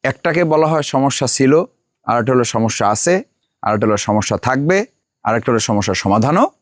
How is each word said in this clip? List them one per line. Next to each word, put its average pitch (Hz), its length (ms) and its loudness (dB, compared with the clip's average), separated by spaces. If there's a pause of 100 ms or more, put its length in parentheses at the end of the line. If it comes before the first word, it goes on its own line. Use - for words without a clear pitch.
একটাকে 165 420 -2
বলা 156 220 2
হয় 156 160 0
সমস্যা 135 440 -2
ছিল, 143 380 2 (400)
আর 117 160 0
একটা 123 120 -2
হলো 123 120 2
সমস্যা 110 440 -2
আছে, 175 340 0 (400)
আর 107 120 0
একটা 107 120 0
হলো 107 100 2
সমস্যা 104 400 -2
থাকবে, 151 500 0 (380)
আর 110 120 0
একটা 120 160 -2
হলো 113 60 2
সমস্যার 104 360 -2
সমাধানও 135 560 0 (120)